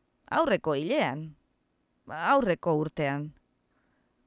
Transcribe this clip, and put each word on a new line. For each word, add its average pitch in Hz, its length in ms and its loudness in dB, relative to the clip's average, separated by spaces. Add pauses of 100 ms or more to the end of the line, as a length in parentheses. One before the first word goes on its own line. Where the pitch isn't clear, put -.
(300)
aurreko 202 460 2
hilean, 156 600 -2 (720)
aurreko 175 680 2
urtean. 151 600 -2 (920)